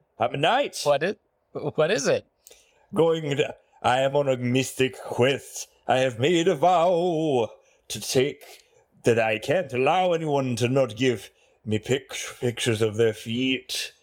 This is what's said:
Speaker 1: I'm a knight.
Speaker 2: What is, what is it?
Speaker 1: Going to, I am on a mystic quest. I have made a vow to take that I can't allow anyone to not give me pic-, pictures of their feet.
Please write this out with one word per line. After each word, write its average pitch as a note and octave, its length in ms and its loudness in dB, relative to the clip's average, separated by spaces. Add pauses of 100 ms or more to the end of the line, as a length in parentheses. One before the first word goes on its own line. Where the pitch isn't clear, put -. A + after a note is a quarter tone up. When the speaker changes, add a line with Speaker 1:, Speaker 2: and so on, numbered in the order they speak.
(200)
Speaker 1:
I'm A#2+ 140 0
a C#3+ 40 -6
knight. G#3 460 0
Speaker 2:
What C#3+ 200 2
is, F3+ 120 -4 (380)
what D#3 380 -2
is C4 160 -2
it? C3 180 0 (680)
Speaker 1:
Going D#3+ 440 0
to, - 180 -2 (280)
I B2 180 4
am C#3 140 0
on C#3+ 120 2
a C3 100 2
mystic B2 640 0
quest. - 680 -2 (200)
I B2 120 2
have B2+ 200 0
made E3 280 2
a F#3 80 2
vow E3 960 2 (400)
to - 120 -8
take C#3 420 0 (600)
that A#2 160 4
I A2 200 0
can't C#3+ 340 -2
allow E3+ 400 2
anyone C#3+ 440 -2
to A#2+ 100 0
not B2 280 0
give B2 340 -2 (360)
me G#2+ 140 -2
pic-, - 360 -4 (240)
pictures A#2 420 -2
of G#2+ 160 0
their A2+ 160 2
feet. B2+ 880 -6